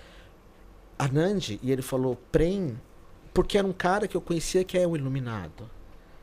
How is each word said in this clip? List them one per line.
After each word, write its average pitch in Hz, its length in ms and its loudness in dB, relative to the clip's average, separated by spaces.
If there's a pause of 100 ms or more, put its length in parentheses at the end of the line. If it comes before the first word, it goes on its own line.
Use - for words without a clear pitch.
(960)
Anand", 143 640 0
e 127 100 0
ele 131 100 0
falou, 127 360 -2 (140)
"Prem", 170 480 2 (540)
porque 185 240 4
era 202 100 4
um 185 60 0
cara 190 340 2
que - 80 -2
eu 170 60 0
conhecia 170 420 0
que 185 140 -2
é 180 100 4
um 170 80 0
iluminado. 120 760 -4 (540)